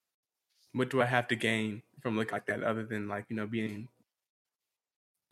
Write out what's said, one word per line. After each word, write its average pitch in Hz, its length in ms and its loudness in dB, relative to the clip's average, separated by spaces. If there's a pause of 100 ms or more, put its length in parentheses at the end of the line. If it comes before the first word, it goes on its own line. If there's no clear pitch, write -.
(720)
What 123 160 2
do 131 120 4
I 120 40 6
have 123 240 4
to 120 60 2
gain 110 460 0 (200)
from 110 160 0
looking 110 160 0
like 101 140 -2
that 104 160 0
other 110 220 0
than, 107 220 -4
like, 101 220 -4
you 117 60 -4
know, 107 120 -2
being, 110 400 -4 (1400)